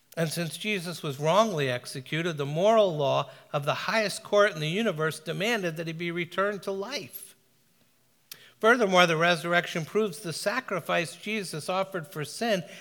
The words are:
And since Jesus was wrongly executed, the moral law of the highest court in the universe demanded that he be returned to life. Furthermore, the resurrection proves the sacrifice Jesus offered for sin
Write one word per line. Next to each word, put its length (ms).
And 160
since 260
Jesus 460
was 160
wrongly 500
executed, 680
the 80
moral 500
law 340
of 120
the 100
highest 480
court 300
in 60
the 100
universe 500
demanded 580
that 80
he 80
be 160
returned 540
to 80
life. 640
Furthermore, 460
the 120
resurrection 680
proves 340
the 140
sacrifice 840
Jesus 540
offered 380
for 180
sin 380